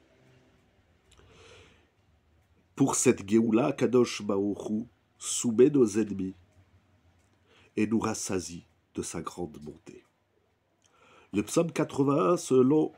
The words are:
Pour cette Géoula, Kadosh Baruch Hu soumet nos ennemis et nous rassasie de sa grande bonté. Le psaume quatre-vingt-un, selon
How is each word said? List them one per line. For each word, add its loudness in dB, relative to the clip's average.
Pour 2
cette 2
Géoula, 2
Kadosh 0
Baruch -4
Hu -4
soumet 2
nos 4
ennemis -4
et 0
nous 0
rassasie -6
de -6
sa -8
grande -12
bonté. -20
Le 0
psaume -2
quatre-vingt-un, 0
selon 2